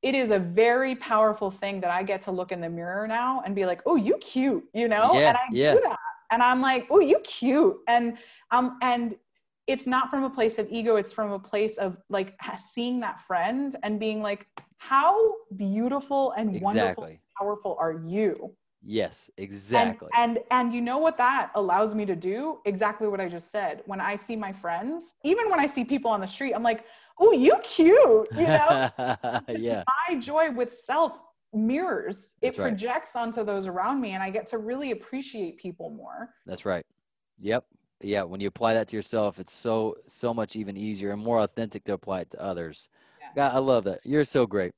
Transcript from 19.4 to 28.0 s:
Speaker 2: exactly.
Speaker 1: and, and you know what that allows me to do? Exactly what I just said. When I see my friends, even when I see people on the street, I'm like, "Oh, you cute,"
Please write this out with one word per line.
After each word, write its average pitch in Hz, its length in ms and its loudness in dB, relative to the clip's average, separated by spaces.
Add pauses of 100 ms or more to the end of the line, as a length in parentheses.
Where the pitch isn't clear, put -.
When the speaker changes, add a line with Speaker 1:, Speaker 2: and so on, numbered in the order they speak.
Speaker 2:
exactly. 107 720 -2
Speaker 1:
and, 233 220 2 (140)
and 247 200 2
you 240 80 -4
know 240 180 -2
what 320 180 2
that 254 400 0
allows 202 360 0
me 214 140 -4
to 190 80 -2
do? 208 520 -6
Exactly 208 420 -2
what 196 120 -4
I 185 80 -4
just 170 220 -12
said. 190 360 -6
When 190 140 -8
I 190 160 -2
see 220 200 -10
my 202 160 -8
friends, 196 640 -8 (100)
even 415 260 2
when 359 80 2
I 277 80 2
see 269 180 -4
people 262 280 -2
on 202 80 0
the 190 80 -6
street, 262 260 -6
I'm 220 80 -4
like, 226 220 0 (340)
"Oh, 440 140 8
you 330 320 8
cute," 320 720 8